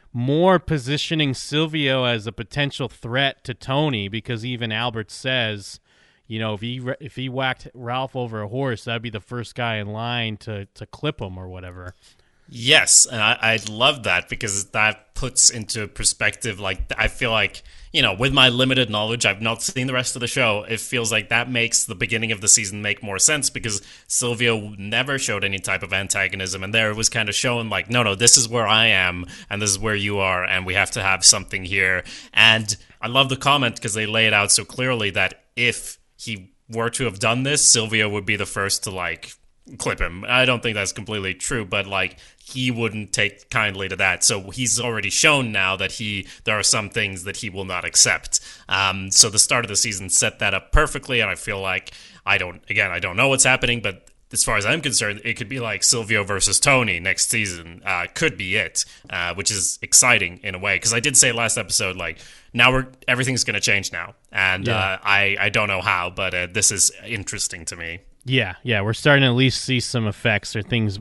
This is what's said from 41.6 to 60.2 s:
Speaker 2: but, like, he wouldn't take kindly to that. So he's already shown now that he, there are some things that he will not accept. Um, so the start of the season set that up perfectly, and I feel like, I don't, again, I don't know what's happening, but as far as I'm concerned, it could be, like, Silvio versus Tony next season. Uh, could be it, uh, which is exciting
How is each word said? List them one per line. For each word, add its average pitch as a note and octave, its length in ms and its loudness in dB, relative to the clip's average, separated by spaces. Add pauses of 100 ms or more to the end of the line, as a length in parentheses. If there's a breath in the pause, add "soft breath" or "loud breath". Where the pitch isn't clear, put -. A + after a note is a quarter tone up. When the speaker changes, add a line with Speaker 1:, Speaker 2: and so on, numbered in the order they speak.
Speaker 2:
but, G2 220 -2
like, F#2+ 300 -2 (280 loud breath)
he B2+ 260 -2
wouldn't A2 420 -4
take - 380 -2
kindly G2 380 0
to F#2 80 -6
that. F#2 280 0
So G2 260 0
he's A#2+ 300 -2
already A2 300 -2
shown C3+ 420 2
now F#2+ 240 0
that F#2+ 160 -4
he, G#2 340 -6 (180 loud breath)
there G#2+ 140 2
are G2 60 0
some G#2 260 0
things G2 340 -4
that G2 140 -8
he A2 120 -8
will F#2+ 140 -8
not F2+ 200 -6
accept. - 560 2 (280 loud breath)
Um, F#2+ 440 0
so A2+ 180 6
the G#2+ 80 0
start A#2+ 260 4
of G#2 40 -6
the G2+ 80 -6
season F#2+ 340 -2
set - 300 2
that G2+ 140 2
up - 180 -4
perfectly, C#3 480 2
and G#2 100 2
I F2 60 -4
feel G2+ 240 -6
like, F#2+ 320 -4 (340 loud breath)
I G2+ 120 4
don't, F2+ 300 -6
again, G2+ 220 2
I F2 80 -4
don't F2+ 180 -4
know C3 120 4
what's C3 160 4
happening, B2 360 2
but G2+ 280 -6 (240)
as - 100 0
far A2+ 140 0
as G2+ 100 0
I'm D3+ 140 0
concerned, G#2+ 440 -2
it A2+ 100 -2
could A2 140 -8
be, C3 120 -8
like, G#2+ 240 -4
Silvio A2 400 2
versus G2 340 0
Tony A#2+ 400 4
next F#2 320 0
season. F2+ 540 -6
Uh, F2 300 -2
could D#3 220 0
be F#2 200 -2
it, F2+ 280 -2 (260 loud breath)
uh, F2 240 -4
which G2 160 -4
is F#2+ 320 -2
exciting G2 600 4